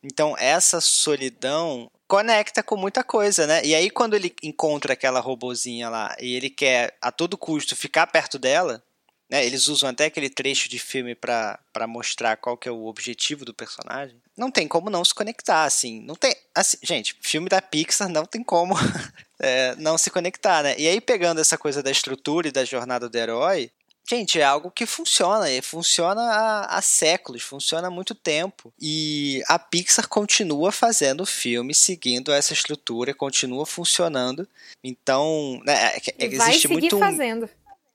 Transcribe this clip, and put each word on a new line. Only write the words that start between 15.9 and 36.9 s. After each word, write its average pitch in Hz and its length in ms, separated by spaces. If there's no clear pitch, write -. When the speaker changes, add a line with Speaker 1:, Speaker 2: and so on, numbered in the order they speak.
Speaker 1:
Não 135 140
tem, - 200
assim, - 300
gente, 131 380
filme 170 280
da 190 120
Pixar 165 480
não 160 160
tem 233 180
como, 175 320
<laughs> - 640
é, 127 380
não 156 200
se - 120
conectar, 175 540
né? 143 140
E 151 100
aí, 202 140
pegando 175 400
essa 156 160
coisa 143 240
da 135 80
estrutura 147 580
e 143 40
da 131 140
jornada 120 440
do 113 80
herói, 120 540
gente, 202 320
é 147 40
algo 147 260
que - 160
funciona, 202 640
e 131 120
funciona 175 600
há, 214 560
há 196 40
séculos, 156 600
funciona 160 460
há 185 40
muito 180 220
tempo. 160 640
E 151 680
a 165 100
Pixar - 500
continua 185 640
fazendo 180 540
filme 123 480
seguindo 131 580
essa 143 220
estrutura, 127 600
continua 135 520
funcionando. 160 840
Então, 139 840
né, 120 300
é, - 60
é, - 60
Speaker 2:
E 135 120
vai 226 120
Speaker 1:
existe 311 180
Speaker 2:
seguir 349 60
Speaker 1:
muito 339 240